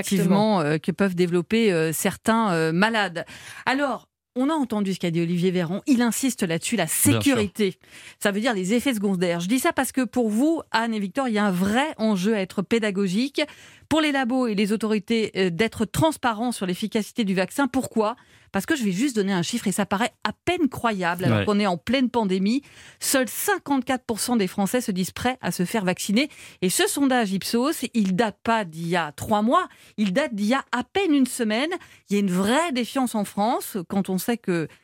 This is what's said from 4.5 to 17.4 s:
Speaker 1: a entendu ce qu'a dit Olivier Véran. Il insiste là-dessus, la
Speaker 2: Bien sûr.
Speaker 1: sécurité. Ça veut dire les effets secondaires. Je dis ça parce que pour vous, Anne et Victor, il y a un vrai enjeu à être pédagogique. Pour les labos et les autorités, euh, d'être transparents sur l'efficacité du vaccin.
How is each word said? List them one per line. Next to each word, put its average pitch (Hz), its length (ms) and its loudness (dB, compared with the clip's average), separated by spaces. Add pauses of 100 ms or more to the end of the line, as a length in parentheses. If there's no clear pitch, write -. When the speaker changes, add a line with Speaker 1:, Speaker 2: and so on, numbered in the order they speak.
Speaker 1:
a 330 40 2
entendu 208 400 -2
ce - 40 -8
qu'a 175 120 -2
dit 170 120 0
Olivier 175 280 0
Véran. 180 360 -2
Il 247 160 4
insiste 240 400 0
là-dessus, 170 340 -2
la 175 80 2
Speaker 2:
Bien 156 80 -4
sûr. - 220 2
Speaker 1:
sécurité. 208 640 0 (440)
Ça 208 80 4
veut 202 100 -2
dire 240 140 0
les 185 200 0
effets 247 200 2
secondaires. 185 460 0
Je 175 80 -4
dis 254 100 2
ça 330 140 2
parce 262 180 -2
que 262 140 0
pour 233 240 0
vous, 285 320 2 (100)
Anne 226 240 0
et 214 60 -2
Victor, 247 280 -2
il 220 60 -2
y 208 40 2
a 208 80 2
un 202 40 4
vrai 208 460 0
enjeu 214 380 2
à 202 60 0
être 185 220 -4
pédagogique. 208 800 0 (460)
Pour 311 120 2
les 302 120 2
labos 262 340 0
et 214 80 0
les 202 180 2
autorités, 220 640 0
euh, 185 160 2
d'être 170 340 -2
transparents 247 680 0
sur - 120 -6
l'efficacité 202 600 -2
du 190 100 0
vaccin. 190 320 0